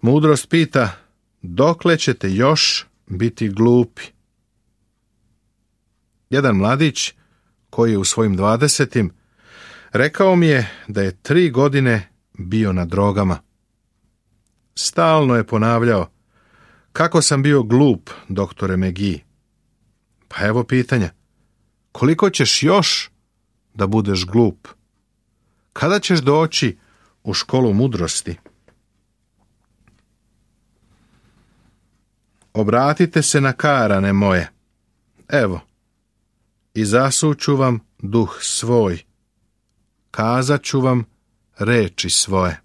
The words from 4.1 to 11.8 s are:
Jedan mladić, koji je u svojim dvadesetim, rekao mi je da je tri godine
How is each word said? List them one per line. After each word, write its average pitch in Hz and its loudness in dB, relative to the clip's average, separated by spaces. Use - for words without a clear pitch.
Jedan 127 2
mladić, 127 0
koji 117 0
je 104 0
u 95 -2
svojim 107 0
dvadesetim, 117 0
rekao 170 2
mi 170 4
je 127 2
da 104 -4
je 95 -4
tri 170 0
godine 131 0